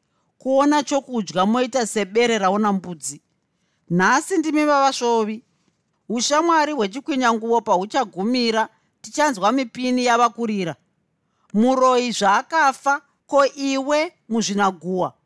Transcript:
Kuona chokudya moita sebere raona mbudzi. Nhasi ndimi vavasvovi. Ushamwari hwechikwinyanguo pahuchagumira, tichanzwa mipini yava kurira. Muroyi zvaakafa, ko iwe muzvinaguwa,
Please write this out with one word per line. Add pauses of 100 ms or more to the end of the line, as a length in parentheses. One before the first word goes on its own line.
(380)
Kuona
chokudya
moita
sebere
raona
mbudzi. (680)
Nhasi
ndimi
vavasvovi. (680)
Ushamwari
hwechikwinyanguo
pahuchagumira, (320)
tichanzwa
mipini
yava
kurira. (800)
Muroyi
zvaakafa, (240)
ko
iwe (160)
muzvinaguwa, (120)